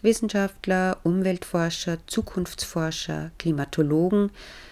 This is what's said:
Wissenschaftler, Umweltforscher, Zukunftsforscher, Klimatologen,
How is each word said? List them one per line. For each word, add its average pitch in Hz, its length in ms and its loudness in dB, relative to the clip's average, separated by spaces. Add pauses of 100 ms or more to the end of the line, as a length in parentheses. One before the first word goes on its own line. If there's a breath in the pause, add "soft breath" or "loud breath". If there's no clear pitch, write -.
Wissenschaftler, 196 960 2
Umweltforscher, 175 1040 0
Zukunftsforscher, 160 1300 -4
Klimatologen, 160 920 2 (420 loud breath)